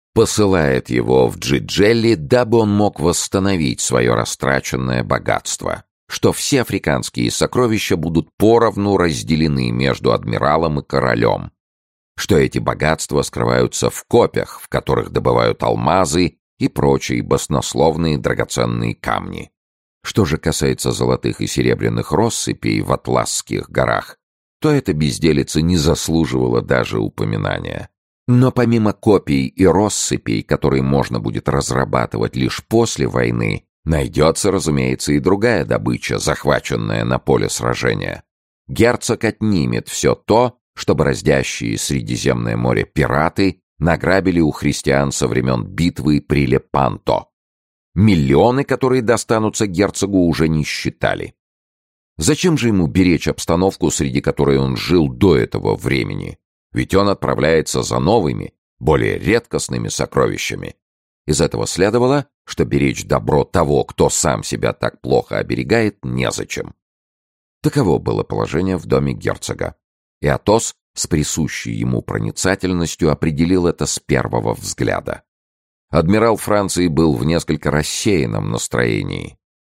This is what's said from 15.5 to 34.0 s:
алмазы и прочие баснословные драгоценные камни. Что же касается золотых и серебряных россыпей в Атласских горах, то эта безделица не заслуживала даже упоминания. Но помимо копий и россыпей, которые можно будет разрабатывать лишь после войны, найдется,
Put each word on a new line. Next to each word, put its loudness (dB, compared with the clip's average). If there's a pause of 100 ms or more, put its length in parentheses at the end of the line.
алмазы 0 (180)
и -2
прочие 0
баснословные 0
драгоценные -4
камни. -8 (520)
Что 0
же 0
касается -2
золотых -2
и -4
серебряных -2
россыпей -2
в -2
Атласских -4
горах, -2 (440)
то 2
эта 0
безделица 0
не 2
заслуживала 0
даже -2
упоминания. -6 (380)
Но 4
помимо 2
копий 2
и 2
россыпей, 2
которые 0
можно 0
будет -6
разрабатывать -2
лишь -4
после 0
войны, -2 (200)
найдется, 0